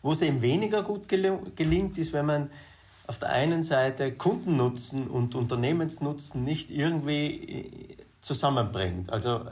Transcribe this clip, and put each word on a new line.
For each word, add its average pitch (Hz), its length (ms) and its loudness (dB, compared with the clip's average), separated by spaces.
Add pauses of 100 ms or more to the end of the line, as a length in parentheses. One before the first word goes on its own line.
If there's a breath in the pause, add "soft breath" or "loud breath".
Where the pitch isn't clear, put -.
Wo 139 80 0
es 156 120 2
eben 135 200 2
weniger 202 400 2
gut 208 260 -6
gelu-, 190 460 2
gelingt, 170 420 2
ist, 160 160 -2
wenn 147 140 2
man 147 240 0 (560 loud breath)
auf - 140 -8
der - 80 -4
einen 165 340 2
Seite 135 480 2
Kundennutzen 135 960 0
und 120 300 -2
Unternehmensnutzen 143 1040 -2
nicht 151 300 -2
irgendwie, 147 560 0
äh, - 420 -8 (520)
zusammenbringt. 98 920 0
Also 117 400 0